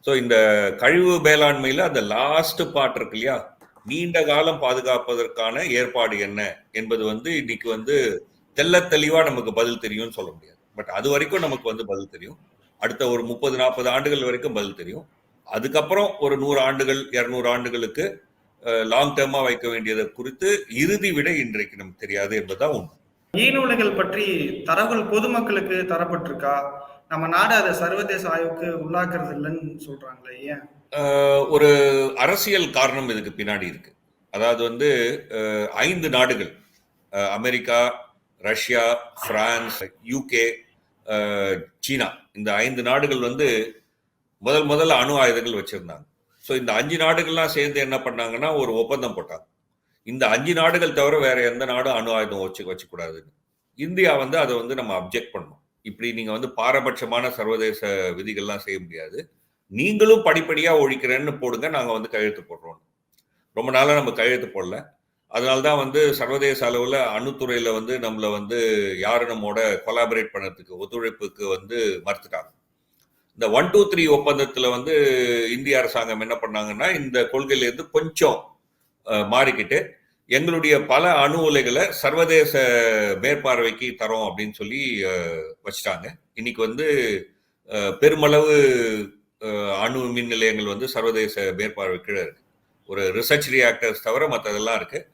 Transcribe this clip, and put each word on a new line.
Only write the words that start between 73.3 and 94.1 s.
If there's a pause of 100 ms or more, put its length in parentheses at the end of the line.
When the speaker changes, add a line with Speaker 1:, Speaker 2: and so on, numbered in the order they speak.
Speaker 1:
இந்த
ஒன்
டூ
த்ரீ
ஒப்பந்தத்துல
வந்து (580)
இந்திய
அரசாங்கம்
என்ன
பண்ணாங்கன்னா,
இந்த
கொள்கையிலேருந்து
கொஞ்சம், (500)
அ,
மாறிக்கிட்டு (380)
எங்களுடைய
பல
அணு
உலைகளை
சர்வதேச (640)
மேற்பார்வைக்கு
தரோம்
அப்படின்னு
சொல்லி,
அ, (540)
வச்சுட்டாங்க. (260)
இன்னைக்கு
வந்து, (440)
அ,
பெருமளவு, (840)
அ,
அணு
மின்
நிலையங்கள்
வந்து
சர்வதேச
மேற்பார்வை
கீழே
இருக்கு. (440)
ஒரு
ரிசர்ச்
ரியாக்டர்ஸ்
தவிர